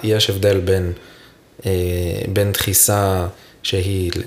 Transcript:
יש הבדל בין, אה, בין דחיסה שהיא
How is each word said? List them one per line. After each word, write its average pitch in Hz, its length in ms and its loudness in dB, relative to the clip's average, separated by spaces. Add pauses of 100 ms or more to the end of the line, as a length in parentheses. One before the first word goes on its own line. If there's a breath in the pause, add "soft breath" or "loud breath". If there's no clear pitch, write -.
יש 107 280 2
הבדל 98 300 2
בין, 92 320 0 (760 loud breath)
אה, 98 40 2 (580)
בין 101 240 0
דחיסה 98 760 2 (360 loud breath)
שהיא 95 480 -2 (160)